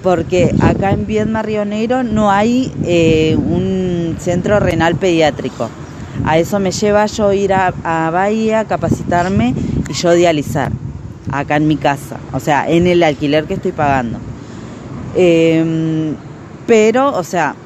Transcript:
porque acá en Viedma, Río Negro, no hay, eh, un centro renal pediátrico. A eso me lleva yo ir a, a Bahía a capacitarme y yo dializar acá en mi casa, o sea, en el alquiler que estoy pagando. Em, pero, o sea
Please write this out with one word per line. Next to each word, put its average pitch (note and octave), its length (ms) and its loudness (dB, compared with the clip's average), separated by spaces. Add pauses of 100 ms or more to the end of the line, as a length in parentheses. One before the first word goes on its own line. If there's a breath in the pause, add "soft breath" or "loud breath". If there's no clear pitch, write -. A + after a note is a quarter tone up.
porque F3 580 2
acá - 300 2
en G3+ 140 -2
Viedma, G#3+ 360 -2
Río G#3+ 240 -2
Negro, A3+ 380 -2
no G#3+ 280 2
hay, A#3 400 2 (120)
eh, D#3+ 540 4
un F3 840 0
centro F3+ 400 0
renal E3+ 360 2
pediátrico. D3+ 760 0 (560 loud breath)
A D#3 120 4
eso E3+ 220 0
me F#3+ 120 0
lleva G#3 340 2
yo G#3 280 0
ir G3 200 2
a, F#3 200 2 (100)
a E3 260 0
Bahía A3 520 0
a G#3 40 -2
capacitarme F#3 880 0 (360 loud breath)
y - 40 -6
yo E3+ 180 0
dializar D#3 600 2 (600)
acá C#3+ 260 -2
en D3+ 100 2
mi D3+ 100 2
casa, C#3 400 -2 (160)
o C3+ 60 -2
sea, C#3 300 0
en E3+ 180 4
el F3 160 4
alquiler D3+ 420 0
que F#3 100 -6
estoy F3+ 160 -4
pagando. C3+ 480 0 (960 loud breath)
Em, D#3+ 1000 2 (500)
pero, A3+ 480 4
o F3+ 100 -2
sea D#3 320 -2 (100)